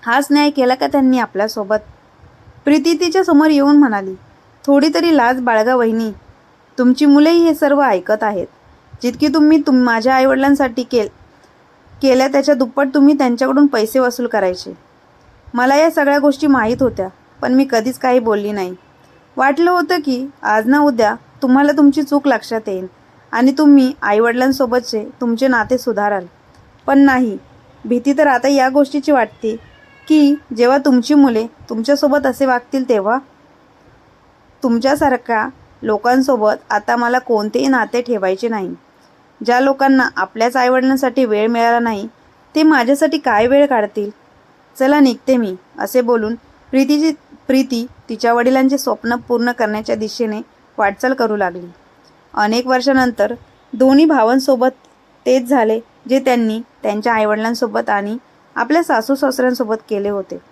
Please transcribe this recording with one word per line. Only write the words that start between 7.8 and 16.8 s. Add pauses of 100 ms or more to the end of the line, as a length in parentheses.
ऐकत
आहेत. (560)
जितकी
तुम्ही
तुम-,
माझ्या
आईवडिलांसाठी
केल-, (920)
केल्या
त्याच्या
दुप्पट
तुम्ही
त्यांच्याकडून
पैसे
वसूल
करायचे. (760)
मला
या
सगळ्या
गोष्टी
माहीत